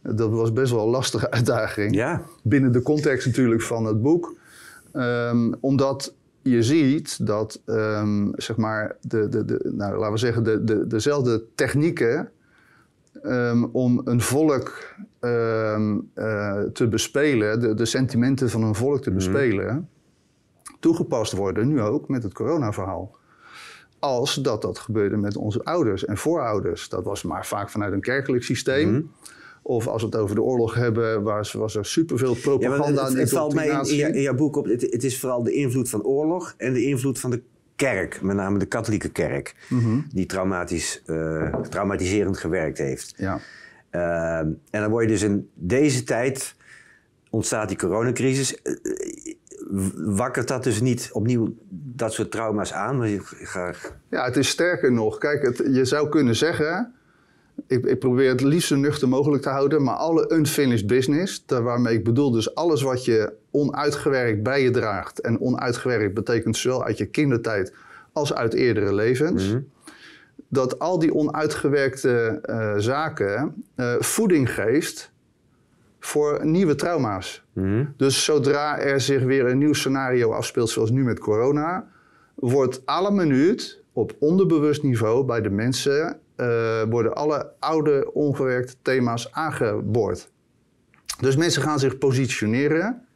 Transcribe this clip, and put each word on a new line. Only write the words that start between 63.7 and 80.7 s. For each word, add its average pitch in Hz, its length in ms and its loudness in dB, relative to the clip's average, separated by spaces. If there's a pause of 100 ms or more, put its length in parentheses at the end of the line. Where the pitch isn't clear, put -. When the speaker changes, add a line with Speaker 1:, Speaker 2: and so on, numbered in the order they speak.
Speaker 1:
bij 131 200 2
je 127 80 4
draagt, 104 500 -2
en 117 180 0
onuitgewerkt 120 720 0
betekent 113 440 0
zowel 127 280 0
uit 110 120 -2
je 104 80 -2
kindertijd 113 680 0 (400)
als 147 200 -2
uit - 200 0
eerdere 107 400 2
levens, 113 560 2
Speaker 2:
Mhm. 120 120 0 (840)
Speaker 1:
dat 127 320 0
al 170 200 0
die 160 160 2
onuitgewerkte, 139 1300 0
eh, 110 360 -2
zaken, 127 840 -2 (120)
eh, 123 240 -2
voeding 156 540 2
geeft 113 580 -2 (880)
voor 147 460 0
nieuwe 160 300 4
trauma's. 123 680 -2 (100)
Speaker 2:
Mhm. 98 320 0 (120)
Speaker 1:
Dus 135 260 2
zodra 143 560 2
er 139 220 0
zich 131 220 2
weer 131 220 2
een 127 120 2
nieuw 147 160 4
scenario 131 580 0
afspeelt, 110 380 -2
zoals 113 220 0